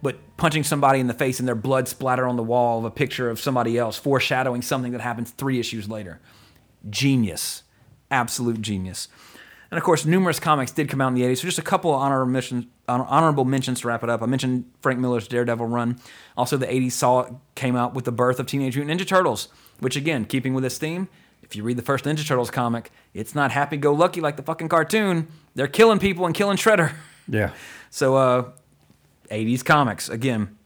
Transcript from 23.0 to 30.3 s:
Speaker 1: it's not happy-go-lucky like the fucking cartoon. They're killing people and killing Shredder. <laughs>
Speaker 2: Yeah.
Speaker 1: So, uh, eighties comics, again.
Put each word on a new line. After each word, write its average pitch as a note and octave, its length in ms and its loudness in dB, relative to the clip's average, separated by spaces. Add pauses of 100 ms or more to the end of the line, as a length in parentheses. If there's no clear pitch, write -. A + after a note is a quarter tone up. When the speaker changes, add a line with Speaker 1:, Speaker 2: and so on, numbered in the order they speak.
Speaker 1:
it's A2 200 -10
not C#3+ 180 0
happy-go-lucky D3 680 2
like D3+ 160 -2
the C#3 80 -12
fucking D#3+ 240 -6
cartoon. E3 640 2 (260)
They're C#3 120 0
killing G#3+ 320 6
people F3+ 260 0
and E3+ 100 0
killing G3+ 220 0
Shredder. F#3 400 4
<laughs> - 60 -20 (280)
Speaker 2:
Yeah. G#2 200 0 (400)
Speaker 1:
So, C3+ 240 2
uh, B2+ 360 4 (800)
eighties A2 320 -2
comics, C#3 480 2
again. A2+ 560 -2